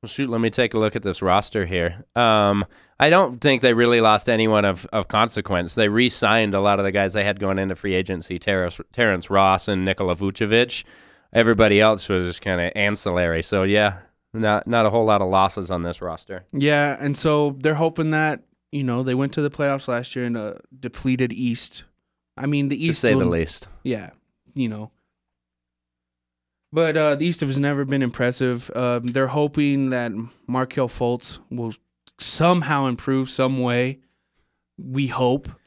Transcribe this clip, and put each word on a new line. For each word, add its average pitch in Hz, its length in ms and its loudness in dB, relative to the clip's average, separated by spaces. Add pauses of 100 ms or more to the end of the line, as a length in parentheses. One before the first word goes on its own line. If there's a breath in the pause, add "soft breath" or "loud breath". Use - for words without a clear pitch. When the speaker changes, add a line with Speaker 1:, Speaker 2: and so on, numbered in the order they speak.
Speaker 1:
Well, 117 60 -12
shoot, 139 220 -4
let 117 100 0
me 113 100 2
take 120 240 0
a 113 40 0
look 107 160 0
at 95 80 -6
this 95 200 -4
roster 98 440 0
here. 87 380 -4 (100)
Um, 104 500 4 (360 soft breath)
I 147 100 6
don't 156 300 4
think 135 220 2
they 123 120 4
really 120 260 4
lost 107 280 4
anyone 110 360 4
of, 95 280 -2
of 104 160 -2
consequence. 104 680 0
They 110 140 2
re-signed 110 680 2
a 98 60 2
lot 101 180 4
of 101 60 0
the 98 80 0
guys 98 220 0
they 101 100 0
had 101 160 -2
going 98 180 -2
into 95 160 -2
free 95 200 -4
agency, 90 440 -4
Terrence, 92 420 -2 (120)
Terrence 101 360 0
Ross 98 380 4
and 95 180 -2
Nikola 95 300 0
Vucevic. 104 680 0 (480 soft breath)
Everybody 110 480 4
else 107 280 2
was 92 180 0
just 87 160 -6
kinda 90 360 -2
ancillary. 90 640 0
So, 95 220 0
yeah, 101 340 2 (340)
not, 107 360 0
not 117 180 2
a 104 40 4
whole 113 140 2
lot 104 160 2
of 92 100 0
losses 95 380 2
on 87 140 -4
this 87 180 -6
roster. 90 520 -12
Speaker 2:
Yeah, 143 480 0
and 143 180 -4
so 147 400 0
they're 151 160 0
hoping 160 380 -2
that, 156 300 -2 (280)
you 143 140 -4
know, 123 180 0
they 127 140 -2
went 139 180 -2
to 156 80 -2
the 143 80 0
playoffs 139 380 -4
last 123 260 -4
year 123 100 -4
in 120 120 -4
a 107 220 -8 (200)
depleted 127 540 -2
East. 120 500 -6 (540)
I 131 100 -6
mean, 143 220 0
the 143 80 -2
Speaker 1:
To - 60 -8
Speaker 2:
East 160 180 0
Speaker 1:
say 113 140 4
the 135 40 2
Speaker 2:
will 92 80 2
Speaker 1:
least. 82 400 -2 (160)
Speaker 2:
Yeah, 117 280 -6 (440)
you 131 140 -4
know. 107 240 -10 (1800)
But, 160 280 0
uh, 151 160 2
the 143 100 -2
East 170 160 -2
has 135 180 -2
never 143 280 0
been 135 160 0
impressive. 123 720 -2
Um, 123 320 -2
they're 131 220 0
hoping 143 600 0
that 120 240 -4 (340)
Markelle 127 420 -2
Fultz 120 500 -6 (100)
will 117 240 -8 (480)
somehow 156 640 0
improve 131 460 -2
some 131 320 0
way. 123 380 -2 (760)
We 131 300 -4
hope. 127 420 -2 (180)